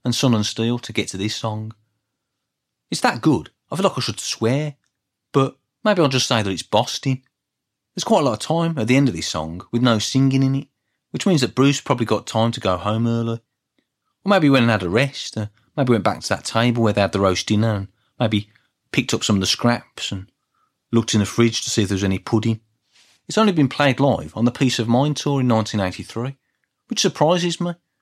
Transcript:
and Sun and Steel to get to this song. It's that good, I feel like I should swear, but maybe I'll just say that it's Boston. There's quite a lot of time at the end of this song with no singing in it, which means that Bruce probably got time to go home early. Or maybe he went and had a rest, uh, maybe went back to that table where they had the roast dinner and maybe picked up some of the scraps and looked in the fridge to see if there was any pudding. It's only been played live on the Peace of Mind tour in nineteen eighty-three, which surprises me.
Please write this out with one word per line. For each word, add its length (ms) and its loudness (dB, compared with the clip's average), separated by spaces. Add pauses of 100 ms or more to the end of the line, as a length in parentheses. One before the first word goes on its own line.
and 100 -2
Sun 200 2
and 120 0
Steel 320 -4
to 140 -14
get 160 -4
to 80 -10
this 180 -6
song. 400 -8 (1120)
It's 120 -8
that 200 0
good, 300 2 (200)
I 60 -8
feel 80 0
like 140 -2
I 20 -4
should 200 -6
swear, 560 -4 (560)
but 260 2 (260)
maybe 180 2
I'll 60 4
just 200 0
say 140 2
that 80 -2
it's 120 -6
Boston. 600 -2 (720)
There's 100 -8
quite 160 2
a 40 2
lot 100 2
of 60 -4
time 380 -2
at 80 -2
the 100 4
end 120 4
of 60 -2
this 140 -6
song 340 -6 (100)
with 100 0
no 160 4
singing 440 2
in 120 2
it, 140 -6 (420)
which 160 -8
means 140 4
that 160 0
Bruce 240 4
probably 260 -2
got 220 -4
time 240 0
to 80 -10
go 160 0
home 320 -2
early. 320 -2 (840)
Or 40 -2
maybe 180 4
he 40 6
went 120 4
and 80 4
had 140 2
a 40 -2
rest, 480 -2
uh, 100 -4 (300)
maybe 160 2
went 120 2
back 160 -2
to 80 -8
that 160 -4
table 380 0
where 100 4
they 80 0
had 120 2
the 80 0
roast 280 2
dinner 260 2
and 140 -6 (320)
maybe 280 -2 (440)
picked 220 0
up 100 -4
some 120 2
of 40 2
the 60 0
scraps 640 -2
and 180 -10 (640)
looked 220 2
in 60 4
the 60 0
fridge 360 0
to 80 -8
see 120 0
if 60 0
there 60 -2
was 100 -2
any 140 0
pudding. 420 -2 (680)
It's 100 -4
only 140 4
been 160 4
played 320 2
live 360 0
on 80 0
the 60 2
Peace 300 0
of 80 -2
Mind 280 0
tour 240 -2
in 60 0
nineteen 320 0
eighty-three, 580 -6 (520)
which 100 -6
surprises 600 0
me. 160 -4 (260)